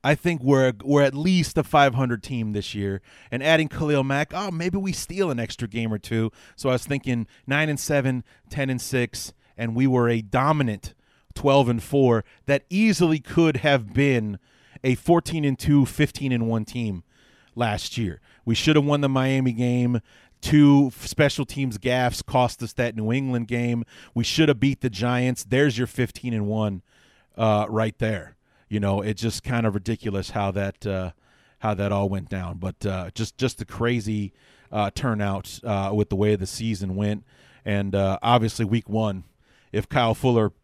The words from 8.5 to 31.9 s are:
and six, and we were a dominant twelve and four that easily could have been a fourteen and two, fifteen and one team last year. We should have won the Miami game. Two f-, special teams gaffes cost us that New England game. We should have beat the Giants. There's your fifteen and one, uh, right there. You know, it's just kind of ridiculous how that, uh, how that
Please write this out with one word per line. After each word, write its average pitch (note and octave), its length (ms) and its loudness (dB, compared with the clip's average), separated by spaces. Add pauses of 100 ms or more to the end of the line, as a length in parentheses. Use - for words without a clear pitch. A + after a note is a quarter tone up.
and B2+ 120 -4
six, - 520 -4 (240)
and A2+ 180 -4
we C3 120 4
were B2 200 4
a A#2 140 2
dominant B2+ 720 0 (420)
twelve C#3 320 4
and A#2 160 -2
four B2+ 400 2 (220)
that C#3 240 0
easily F3+ 500 2
could D#3+ 380 2
have B2 360 2
been A#2+ 460 0 (460)
a C3 100 2
fourteen E3 480 2
and C#3 160 0
two, C#3+ 260 4
fifteen C#3 460 -2
and A#2 160 0
one A2+ 160 -2
team G#2+ 400 -6 (540)
last A2 400 -4
year. G2 240 -4 (240)
We - 100 2
should D#3 200 2
have D3 100 4
won C#3+ 160 2
the C#3 80 2
Miami C3 420 0
game. B2 480 0 (400)
Two C#3+ 540 6
f-, - 140 -16
special C#3+ 380 0
teams B2+ 320 -6
gaffes B2 460 -2
cost B2+ 380 0
us A#2 120 -8
that A#2+ 220 -2
New A2 160 -2
England B2+ 360 -2
game. A#2+ 360 -2 (300)
We A#2 100 0
should D#3 260 2
have B2+ 100 2
beat C#3 220 0
the B2+ 80 0
Giants. B2 540 -2
There's B2+ 340 0
your A#2+ 100 -2
fifteen B2 460 -6
and G#2 140 -2
one, G#2 360 -2 (520)
uh, G#2+ 320 2
right A2 300 -2
there. A2 380 -4 (340)
You G#2 100 -2
know, G2 220 0
it's G#2+ 200 -4
just A2+ 220 -4
kind A#2 220 0
of G#2+ 80 2
ridiculous G2+ 580 -4
how G2+ 200 -2
that, G2 340 -6
uh, F#2 260 -4 (480)
how G#2+ 140 -2
that G2 180 -2